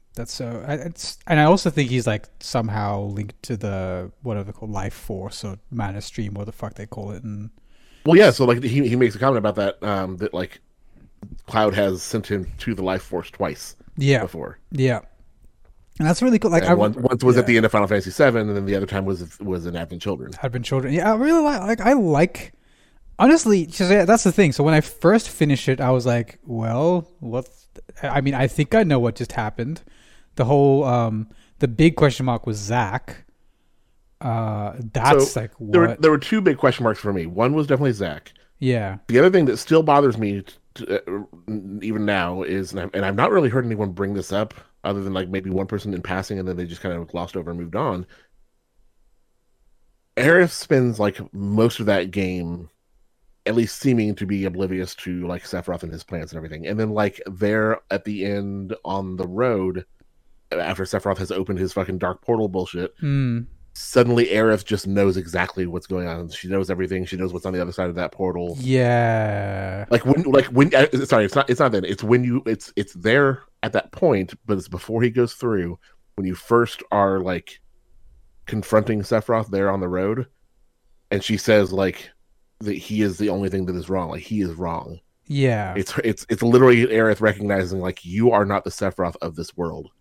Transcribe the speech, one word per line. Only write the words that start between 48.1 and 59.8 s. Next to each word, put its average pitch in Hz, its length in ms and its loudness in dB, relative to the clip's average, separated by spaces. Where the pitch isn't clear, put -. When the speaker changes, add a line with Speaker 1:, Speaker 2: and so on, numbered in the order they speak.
Speaker 2:
Aerith 165 360 4
spends, 123 480 0
like, 104 200 0
most 104 460 2
of 110 60 -6
that 95 260 2
game 90 580 -6
at 113 100 -2
least 117 240 0
seeming 113 360 2
to 101 100 -6
be 98 200 -2
oblivious 92 500 -4
to, 90 320 -8
like, 87 160 -8
Sephiroth 87 400 -8
and 82 80 -10
his 80 120 -14
plans 80 280 -10
and 82 60 -12
everything. 78 300 -12
And 104 120 -4
then, 110 120 -2
like, 104 360 -2
there 107 520 0
at 98 120 -2
the 104 220 -6
end 101 580 -6
on 95 320 -6
the 90 120 -6
road, 95 580 -2